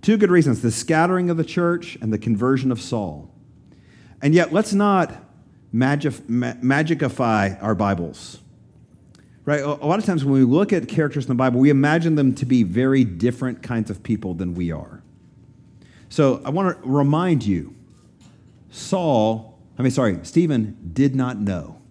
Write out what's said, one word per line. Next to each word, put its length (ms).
Two 160
good 140
reasons, 300
the 100
scattering 580
of 60
the 80
church 560
and 140
the 40
conversion 540
of 80
Saul. 540
And 120
yet, 200
let's 200
not 400
magi-, 400
ma-, 260
magicify 1080
our 140
Bibles. 640
Right? 160
A, 60
a 180
lot 140
of 60
times 180
when 100
we 100
look 280
at 160
characters 380
in 40
the 60
Bible, 240
we 100
imagine 460
them 200
to 100
be 180
very 400
different 600
kinds 260
of 140
people 300
than 200
we 180
are. 300
So 360
I 40
want 320
to 60
remind 580
you, 300
Saul, 880
I 40
mean, 100
sorry, 320
Stephen 680
did 220
not 240
know. 400